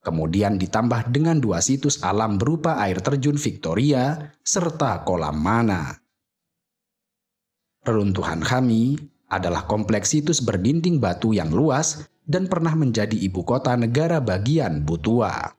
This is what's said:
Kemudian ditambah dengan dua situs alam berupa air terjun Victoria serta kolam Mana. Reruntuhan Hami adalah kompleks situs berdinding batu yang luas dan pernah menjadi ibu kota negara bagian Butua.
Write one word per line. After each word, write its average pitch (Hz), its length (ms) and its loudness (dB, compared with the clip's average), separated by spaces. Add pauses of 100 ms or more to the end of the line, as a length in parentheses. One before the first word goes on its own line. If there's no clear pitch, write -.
Kemudian 87 560 0
ditambah 113 540 0
dengan 151 320 2
dua 95 160 0
situs 135 420 0
alam 101 380 0
berupa 151 400 0
air 95 240 -2
terjun 139 340 0
Victoria 139 960 0 (140)
serta 151 560 -2
kolam 80 340 -2
Mana. 92 640 0 (1800)
Reruntuhan 95 580 0
Hami 123 560 2 (320)
adalah 90 400 -2
kompleks 104 480 0
situs 147 240 0
berdinding 127 600 0
batu 107 320 0
yang 80 160 0
luas 139 560 0 (180)
dan 180 240 -2
pernah 170 240 0
menjadi 110 460 0
ibu 92 260 -2
kota 123 320 0
negara 143 460 0
bagian 104 640 0
Butua. 82 720 0